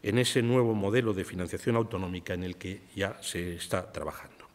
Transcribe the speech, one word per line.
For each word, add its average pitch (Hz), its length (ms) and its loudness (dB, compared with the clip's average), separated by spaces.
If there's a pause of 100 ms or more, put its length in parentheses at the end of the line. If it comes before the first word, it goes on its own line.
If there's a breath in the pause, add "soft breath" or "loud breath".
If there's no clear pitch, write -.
en 101 140 2
ese 127 240 4
nuevo 120 320 4
modelo 107 400 2
de 92 160 -2
financiación 92 480 -2
autonómica 92 560 -2
en 90 120 -2
el 90 120 -6
que 95 240 -8 (160)
ya 98 240 -2
se 87 360 -4
está 90 360 -4
trabajando. - 640 -10